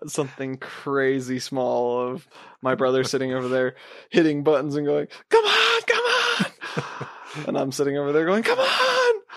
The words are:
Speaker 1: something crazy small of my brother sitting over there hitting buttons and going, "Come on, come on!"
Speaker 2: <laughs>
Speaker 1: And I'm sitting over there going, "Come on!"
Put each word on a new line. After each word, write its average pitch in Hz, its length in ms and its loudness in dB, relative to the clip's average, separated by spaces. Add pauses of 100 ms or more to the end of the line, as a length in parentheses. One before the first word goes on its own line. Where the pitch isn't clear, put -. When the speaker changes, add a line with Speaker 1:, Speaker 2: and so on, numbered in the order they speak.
Speaker 1:
something 135 500 -6
crazy 135 840 -2
small 123 600 0 (120)
of - 140 -12 (360)
my 131 120 0
brother 131 300 2
sitting 131 300 -2
over 127 140 -4
there 127 260 0 (360)
hitting 151 320 4
buttons 143 320 2
and 147 120 -2
going, 147 200 0 (220)
"Come 440 160 6
on, 453 380 2
come 466 220 2
on!" - 1040 -4 (280)
Speaker 2:
<laughs> 151 120 -8
Speaker 1:
And - 100 -2
I'm 139 140 -2
sitting 139 260 -2
over 143 140 -2
there 156 120 4
going, 196 180 2
"Come 480 160 2
on!" 508 560 2 (220)